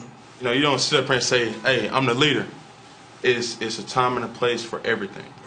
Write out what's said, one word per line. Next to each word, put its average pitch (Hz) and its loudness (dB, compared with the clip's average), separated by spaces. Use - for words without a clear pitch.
You - -6
know, 120 2
you 135 2
don't 139 2
sit 143 2
up 131 2
here 135 4
and 120 2
say, 120 2
"Hey, 113 0
I'm 131 0
the 120 2
leader." 123 2
It's, 120 0
it's 110 -4
a 98 -10
time 123 0
and 120 -4
a 110 -6
place 120 -2
for - -8
everything. 101 -4